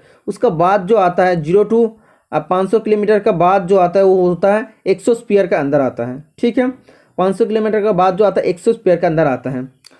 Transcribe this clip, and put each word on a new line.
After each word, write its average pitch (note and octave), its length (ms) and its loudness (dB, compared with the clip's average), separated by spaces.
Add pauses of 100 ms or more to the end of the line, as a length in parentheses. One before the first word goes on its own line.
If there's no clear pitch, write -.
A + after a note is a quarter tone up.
(280)
उसका G#3+ 220 -2
बाद F3+ 380 0
जो A3+ 100 2
आता F3+ 280 0
है F3+ 180 0
ज़ीरो F#3 200 2
to, A3+ 260 0 (420)
अ, D#3 80 -4
पाँच F#3+ 320 -2
सौ A3+ 80 2
किलोमीटर G#3+ 400 0
का G#3+ 120 0
बाद F3+ 360 0
जो G3 100 2
आता F3+ 220 2
है G3 60 4
वो F#3 220 2
होता F3+ 260 0
है A3 140 -2 (200)
एक्सोस्फीयर G3+ 600 0
के F#3 80 -2
अंदर C#3+ 260 0
आता A#2+ 240 -4
है, B2+ 180 -12 (140)
ठीक A#3 200 -2
है। B3+ 100 0 (500)
पाँच F#3 180 -2
सौ A#3 100 0
किलोमीटर G#3+ 380 -2
का G#3+ 80 0
बाद F3+ 260 0
जो G#3+ 60 2
आता F#3+ 180 0
है - 60 -4
एक्सोस्फीयर F#3 500 0
के F3 100 -2
अंदर D#3+ 200 0
आता B2+ 220 -4
है। B2+ 160 -8 (340)